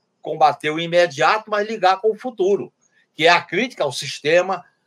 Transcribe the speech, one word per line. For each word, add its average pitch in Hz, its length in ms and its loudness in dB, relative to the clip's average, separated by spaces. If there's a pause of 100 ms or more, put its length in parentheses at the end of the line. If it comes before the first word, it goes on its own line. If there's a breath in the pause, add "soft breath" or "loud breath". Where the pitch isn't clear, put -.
(220)
combater 151 480 0
o 156 100 -4
imediato, 170 720 0
mas 208 180 -2
ligar 185 320 0
com 220 120 0
o 196 60 -4
futuro, 254 540 -4 (440)
que 151 100 0
é 165 40 6
a 170 120 4
crítica 220 420 -4
ao 139 80 -2
sistema, 175 720 -2 (220 soft breath)